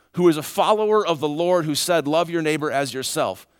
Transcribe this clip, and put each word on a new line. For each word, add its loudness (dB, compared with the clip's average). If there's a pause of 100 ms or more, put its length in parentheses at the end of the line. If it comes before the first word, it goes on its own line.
(120)
who 4
is 4
a -6
follower 2
of -2
the 0
Lord 0
who -2
said, 0
"Love 0
your -2
neighbor -2
as -4
yourself," -4 (120)